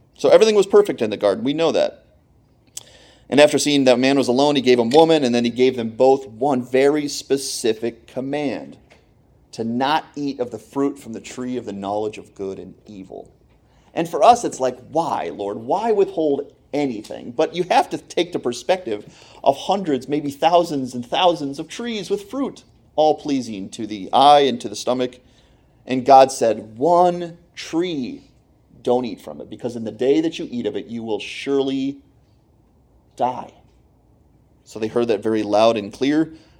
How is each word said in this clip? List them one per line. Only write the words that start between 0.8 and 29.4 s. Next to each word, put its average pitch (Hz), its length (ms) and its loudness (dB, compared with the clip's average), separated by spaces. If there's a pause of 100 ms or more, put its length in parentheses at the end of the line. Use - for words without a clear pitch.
in 107 80 0
the 101 80 -4
garden. 101 260 0
We 139 100 -2
know 156 180 0
that. 82 340 -2 (1200)
And 127 120 2
after 143 180 6
seeing 143 280 2
that 123 120 6
man 135 200 2
was 120 100 2
alone, 139 280 2
he 131 60 0
gave 123 160 6
him 117 140 0
woman, 156 320 6
and 120 100 0
then 120 120 0
he 120 40 0
gave 123 260 2
them 113 160 -4
both 131 360 4
one 127 340 -2
very 143 460 2
specific - 1000 -4
command, 127 720 -8 (760)
to 113 100 -8
not 131 420 -2 (100)
eat 139 240 -8
of 120 120 -6
the 110 80 -14
fruit 139 400 -4
from 113 140 -16
the 104 80 -12
tree 127 360 -10
of 113 80 -8
the 101 80 -10
knowledge 101 460 -6
of - 160 -20
good 95 240 -10
and 92 160 -18 (100)
evil. 92 480 -20 (640)
And 165 120 -4
for 160 140 -4
us, 233 220 6
it's 151 160 -8
like, 127 180 -2 (140)
"Why, 120 420 -4
Lord? 101 240 -8
Why 180 340 -4
withhold 160 640 -2 (180)
anything?" 120 600 -6
But 160 240 -2
you 175 80 -4
have 254 260 2
to 160 80 -6
take 175 340 -6
the - 60 -6
perspective 120 760 -4 (320)
of 147 140 2
hundreds, 180 500 -2
maybe 147 220 -4
thousands 156 640 0
and 123 100 -10
thousands 156 540 -2
of 160 100 -10
trees 220 440 -8
with 202 180 -6
fruit, 262 340 -8 (320)
all 151 200 2
pleasing 110 540 -6
to 110 180 -10
the 101 260 -10
eye 143 280 8
and 123 200 0
to 110 80 -10
the 104 60 -10
stomach. 127 440 -4 (680)
And 123 180 -4
God 135 260 8
said, 110 460 -2
"One 175 600 0 (160)
tree, 160 720 -6 (560)
don't 123 220 0
eat 101 160 -10
from 73 180 -16
it, - 80 -16